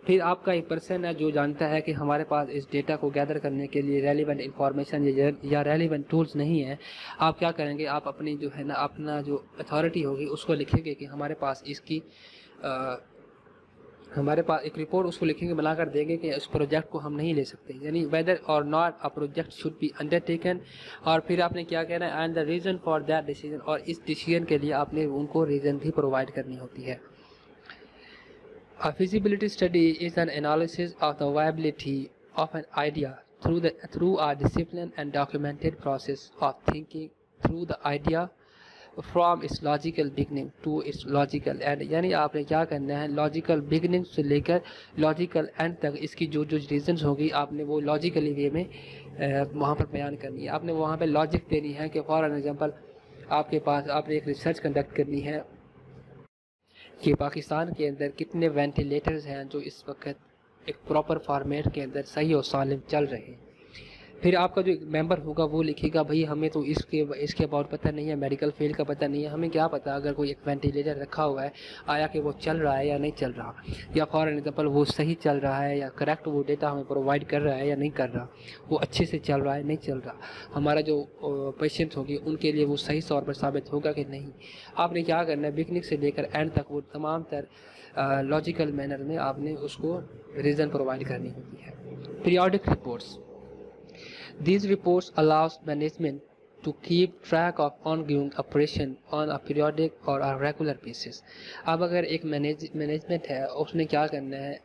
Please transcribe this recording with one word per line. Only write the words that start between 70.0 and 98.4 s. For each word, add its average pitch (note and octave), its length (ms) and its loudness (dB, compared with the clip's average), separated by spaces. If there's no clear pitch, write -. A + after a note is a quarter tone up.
कोई C#3+ 160 0
एक C#3 80 -6
ventilator C#3+ 480 0
रखा C#3+ 280 -4
हुआ C3+ 200 0
है, C#3+ 80 -4
आया D3+ 180 2
कि D3+ 120 -2
वो D3 120 -2
चल D#3+ 260 -2
रहा D3 180 2
है C3+ 120 2
या C#3+ 100 0
नहीं D3 140 0
चल C3+ 200 -2
रहा, A#2+ 240 -10
या D#3 100 4
for D#3 200 2
an D3 120 0
example D3 260 -2
वो D3 200 6
सही D#3 280 0
चल D3+ 240 2
रहा C3+ 220 0
है C#3+ 200 0
या C#3 100 -4
correct D3 380 -2
वो C#3+ 160 2
data D3 260 2
हमें C#3+ 160 -4
provide C#3 420 2
कर D3 140 2
रहा D3 140 2
है C3+ 120 -2
या C#3+ 80 2
नहीं C#3+ 160 0
कर C3+ 180 -2
रहा, A#2+ 200 -6
वो D#3 80 2
अच्छे - 280 2
से E3 140 -4
चल C#3 220 2
रहा C#3 120 0
है C#3+ 100 -4
नहीं D3+ 140 0
चल C#3+ 200 -4
रहा, - 220 -12
हमारा D3 280 4
जो, D3+ 200 2
अ, C#3 600 -6
patient D#3 360 -2
होंगे C#3+ 180 -4
उनके D#3 360 0
लिए D3+ 140 4
वो C#3+ 100 0
सही D3+ 260 -2
तौर D3 200 0
पर C#3+ 120 -4
साबित C#3 380 -2
होगा D3 200 0
कि D3 140 -2
नहीं।" C#3 240 -12
आपने E3+ 260 0
क्या E3 200 2
करना D3+ 240 0
है, D3 80 -2
बिगनिंग E3 280 -2
से D#3 140 -2
लेकर D3 380 0
एंड D#3 160 2
तक C#3+ 200 2
वो D3 100 -4
तमाम D#3 420 -4
तर, D3 240 -6
अ, C#3 240 2
logical D3+ 500 0
manner C#3 260 -4
में C#3+ 200 -4
आपने C#3 380 -2
उसको D3+ 440 -4
reason D3 280 2
provide C3+ 380 -2
करनी B2+ 220 -6
होती - 320 -14
है। - 100 -18
Periodic F#3 460 4
reports, - 480 -2
these G3 220 4
reports F#3 400 4
allows D#3 320 6
management D3 500 -2
to D3 60 -2
keep F3 200 6
track E3+ 520 0
of D3 120 4
ongoing D3 420 2